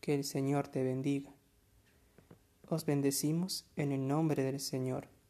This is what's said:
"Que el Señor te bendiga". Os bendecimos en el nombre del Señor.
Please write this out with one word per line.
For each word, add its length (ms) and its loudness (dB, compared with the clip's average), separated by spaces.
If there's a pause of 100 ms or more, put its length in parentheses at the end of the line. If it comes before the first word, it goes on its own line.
"Que 120 0
el 100 0
Señor 440 0
te 140 -2
bendiga". 480 0 (1400)
Os 160 -2
bendecimos 800 0 (120)
en 160 0
el 140 0
nombre 360 2
del 180 -2
Señor. 480 -4 (200)